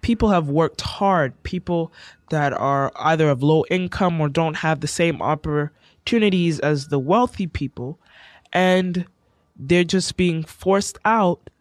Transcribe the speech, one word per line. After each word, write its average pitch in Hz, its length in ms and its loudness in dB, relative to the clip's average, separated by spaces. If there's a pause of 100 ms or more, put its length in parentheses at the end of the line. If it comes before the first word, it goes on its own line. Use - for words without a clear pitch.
People 226 300 0
have 170 180 2
worked 156 320 0
hard, 175 600 -2
people 170 500 -6 (380)
that 147 220 0
are 139 440 -2
either 156 320 2
of 135 140 0
low 151 280 4
income 180 500 0
or 147 80 0
don't 160 260 0
have 160 260 -2
the 156 60 -6
same 165 340 -2
opportunities 156 1400 -2
as 147 280 -2
the 143 100 0
wealthy 190 480 0
people, 135 520 -10 (540)
and 185 540 2 (500)
they're 175 280 2
just 175 320 -2
being 170 260 0
forced - 600 -2
out 208 460 2 (100)